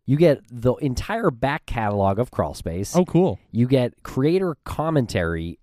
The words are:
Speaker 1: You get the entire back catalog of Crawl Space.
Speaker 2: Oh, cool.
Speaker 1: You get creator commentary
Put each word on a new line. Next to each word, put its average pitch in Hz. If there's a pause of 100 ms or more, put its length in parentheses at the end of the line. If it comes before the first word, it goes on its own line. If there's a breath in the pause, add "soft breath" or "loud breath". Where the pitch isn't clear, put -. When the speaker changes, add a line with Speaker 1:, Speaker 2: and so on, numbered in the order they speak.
Speaker 1:
You 139
get 156 (100)
the 120
entire 185
back 135
catalog 101
of 123
Crawl 78
Space. 92
Speaker 2:
Oh, 180
cool. 170 (140)
Speaker 1:
You 120
get 127
creator 165
commentary 92